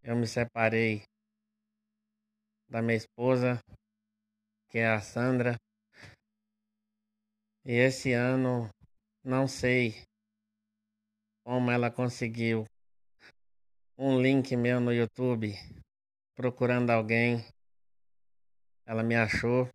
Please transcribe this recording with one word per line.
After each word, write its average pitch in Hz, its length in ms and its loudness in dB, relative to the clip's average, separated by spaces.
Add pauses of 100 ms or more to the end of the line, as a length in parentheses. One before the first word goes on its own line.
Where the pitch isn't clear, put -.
eu 117 140 -4
me 120 100 0
separei 113 760 0 (1600)
da 113 140 -4
minha 117 140 2
esposa, 123 640 0 (1080)
que 117 100 -4
é 113 100 2
a 110 120 2
Sandra. 120 560 -2 (2000)
E 127 80 -6
esse 127 400 2
ano, 123 560 0 (540)
não 131 240 0
sei 123 560 0 (1400)
como 123 260 -2
ela 120 200 0
conseguiu 117 760 -4 (1300)
um 131 240 2
link 131 360 2
meu 123 240 0
no 120 120 0
YouTube, 117 600 -2 (840)
procurando 123 560 0
alguém. 117 540 2 (1400)
Ela 113 160 -4
me 113 120 0
achou 117 600 0